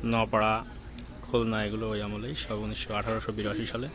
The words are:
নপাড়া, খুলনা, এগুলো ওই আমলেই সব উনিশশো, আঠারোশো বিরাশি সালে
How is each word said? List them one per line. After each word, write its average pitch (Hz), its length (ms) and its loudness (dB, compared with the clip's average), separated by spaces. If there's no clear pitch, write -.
নপাড়া, 113 600 4
খুলনা, 113 420 2
এগুলো 110 260 -2
ওই 104 120 0
আমলেই 104 320 -4
সব 110 240 -2
উনিশশো, 107 360 -4
আঠারোশো 110 380 0
বিরাশি 107 340 0
সালে 123 280 -4